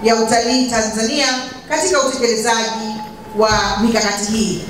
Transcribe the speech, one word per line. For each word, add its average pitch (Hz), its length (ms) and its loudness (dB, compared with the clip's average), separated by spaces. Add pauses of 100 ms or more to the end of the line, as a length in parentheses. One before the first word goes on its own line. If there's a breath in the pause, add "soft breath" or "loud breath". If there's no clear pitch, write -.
ya 226 120 4
Utalii 240 540 2
Tanzania 226 580 0 (420)
katika 311 320 2
utekelezaji 220 920 0 (440)
wa 220 120 4 (320)
mikakati 208 500 0
hii. 190 380 0